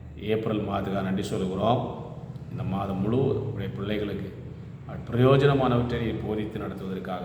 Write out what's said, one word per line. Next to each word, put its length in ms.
ஏப்ரல் 480
மாதத்துக்காக 340
நன்றி 200
சொல்கிறோம். 840
இந்த 120
மாதம் 380
முழுவதும் 520
உடைய 240
பிள்ளைகளுக்கு 600
பிரயோஜனமானவற்றை 880
நீர் 240
போதித்து 320
நடத்துவதற்காக 680